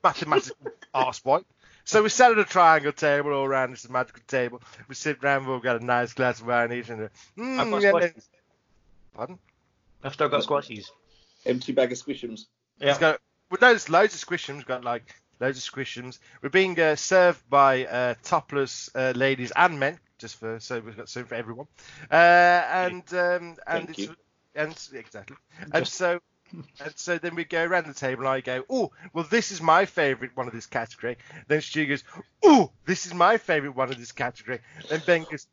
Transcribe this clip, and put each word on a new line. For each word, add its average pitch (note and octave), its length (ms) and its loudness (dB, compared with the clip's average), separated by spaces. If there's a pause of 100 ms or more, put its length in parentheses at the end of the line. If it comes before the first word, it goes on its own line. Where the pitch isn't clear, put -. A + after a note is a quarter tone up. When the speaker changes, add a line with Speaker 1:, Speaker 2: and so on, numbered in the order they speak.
Speaker 1:
mathematical D3+ 680 -2 (100)
<laughs> - 120 -20
arsewipe. C3 520 0 (400)
So G#3+ 180 2
we G#3+ 60 2
sat B3 240 6
at A3 40 2
a G3+ 80 2
triangle D#3+ 460 4
table C#3+ 420 0
all C3+ 120 -2
around C3 260 -2
this B2 180 -20
magical B2+ 380 -6
table. B2 340 -4 (260)
We C3+ 80 -18
sit D3 280 -6
round, C#3 220 0
we've C3 100 -4
all B2 40 -8
got A#2 220 -2
a A#2+ 40 -10
nice B2 280 -2
glass B2 260 -2
of A2+ 80 -16
wine A#2+ 240 0
each. A#2+ 180 -10
And, A2 140 -10
uh, A2 40 -8 (300)
Speaker 2:
I've B3+ 300 -4
Speaker 1:
mm, A3 40 -4
Speaker 2:
got G#3 100 -2
Speaker 1:
yeah, G3+ 120 6
Speaker 2:
squashies. E3+ 340 -2 (880)
Speaker 1:
Pardon? F3 240 -12 (640)
Speaker 2:
I've C#3 100 -10
still D3 160 -2
got C#3 140 0
squashies. B2 420 -6 (600)
Speaker 3:
Empty B2+ 260 -4
bag B2+ 220 0
of A#2+ 40 -10
squishums. A#2+ 480 -12 (340)
Speaker 2:
Yeah. C#3 100 0
Speaker 1:
It's C#3 100 0
got, D#3 220 2 (280)
well, F#3 120 -6
there's A#3+ 280 4
loads F#3+ 260 4
of - 120 -14
squishums. D#3+ 300 -8
We've C3 80 -18
got, B2+ 180 -6
like, A#2+ 320 -8 (240)
loads B2+ 180 -2
of B2 60 -12 (100)
squishums. B2+ 460 -12 (220)
We're D3 80 -6
being, F#3 300 2
uh, D#3 180 4
served F3+ 520 4
by, C3+ 360 6
uh, B2 380 -2
topless, - 680 -4
uh, C3 220 -2
ladies B2 400 -2
and E3+ 240 2
men, C#3 180 -2 (200)
just - 200 -18
for, A2+ 220 -10
so A#2+ 220 -10
we've G#2+ 160 -18
got A2+ 100 -16
something B2 220 -14
for A#2+ 60 -10
everyone. A#2 320 -10 (440)
Uh, - 40 2
and, F3 880 4 (100)
um, F3 420 -2 (100)
and E3+ 200 -6
Speaker 3:
Thank D#3+ 60 -18
Speaker 1:
it's, - 80 -14
Speaker 3:
you. G#2+ 160 -10 (400)
Speaker 1:
and D#3 160 -6
s-, - 220 -20
exactly. A2+ 440 -18 (240)
And D3+ 120 -14 (120)
Speaker 2:
Just - 80 -8
Speaker 1:
so, F3 260 -2 (640)
and D3+ 140 -12
so F3 200 -4
then E3+ 180 -8
we E3+ 100 -6
go E3+ 180 -2
around E3+ 240 0
the C#3+ 60 -14
table B2+ 300 -6
and C3+ 60 0
I C3 120 0
go, B2+ 280 -6
"Oh, B3 220 -2 (200)
well, E3 180 -4
this A3+ 220 0
is E3+ 100 -12
my E3 240 6
favourite C3+ 520 -2
one B2 100 -6
of A2+ 60 -12
this A2+ 120 -14
category." A#2 520 -8 (320)
Then D3+ 100 2
Stu D#3 260 -4
goes, C#3 200 -4 (360)
"Oh, C#4 300 8 (140)
this F3 200 -2
is F3 80 -14
my F3 240 6
favourite D3 380 -2
one B2+ 140 -2
of B2+ 100 -10
this A#2+ 140 -18
category." B2 460 -8 (300)
Then D#3 160 -4
Ben E3 240 2
goes D3+ 240 -14